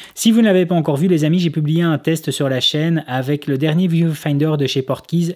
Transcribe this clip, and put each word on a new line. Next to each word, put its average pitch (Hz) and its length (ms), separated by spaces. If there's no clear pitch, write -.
Si - 160
vous 226 100
ne 226 40
l'avez 185 200
pas 175 80
encore 156 240
vu, 165 100
les 170 160
amis, 156 140
j'ai 170 140
publié 156 320
un 160 160
test 160 320
sur 139 180
la 131 100
chaîne 156 460
avec 135 400
le 139 140
dernier 156 280
viewfinder 156 680
de 143 80
chez 131 160
Portkeys, 165 540